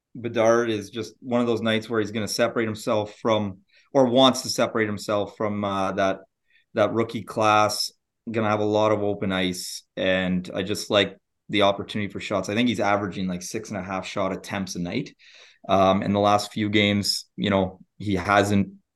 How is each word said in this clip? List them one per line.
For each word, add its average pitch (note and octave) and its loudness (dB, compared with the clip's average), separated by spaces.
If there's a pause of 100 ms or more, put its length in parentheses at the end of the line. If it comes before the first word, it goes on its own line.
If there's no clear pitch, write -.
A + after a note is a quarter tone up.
(200)
Bedard A#2 2
is G#2 -4
just A2+ -10
one B2 -2
of A#2+ 0
those A2 0
nights A2+ -2
where A#2 0
he's G2+ -2
gonna G#2+ -6
separate A#2 0
himself G#2+ -2
from, G#2 0 (340)
or C3+ 6
wants B2+ 4
to A2+ -8
separate A2 0
himself G#2 -4
from, G#2 -4
uh, F#2+ -2
that, F#2+ 0 (540)
that G#2 2
rookie A2 -2
class. G#2+ 2 (400)
Gonna A2 0
have G#2+ 2
a G#2 2
lot G#2+ 4
of G#2 0
open G2+ -2
ice, F#2 -4 (140)
and F#2 0
I G2+ -4
just G2 -6
like G2+ 2 (320)
the G2+ 2
opportunity G2+ -2
for G2 -10
shots. F#2+ -2
I G#2+ -4
think B2 2
he's G#2 -2
averaging, G2+ 0
like, F2+ -6
six - -10
and G#2 -8
a F2+ -8
half F#2 -8
shot F#2+ -4
attempts F#2+ -8
a F#2+ -8
night. F#2 -6 (520)
Um, F#2+ 4
in G2+ 0
the G2+ 2
last G#2 2
few G#2+ -2
games, G2+ 2 (100)
you F#2+ -2
know, F#2+ 0 (180)
he G2+ -4
hasn't G2+ 2 (260)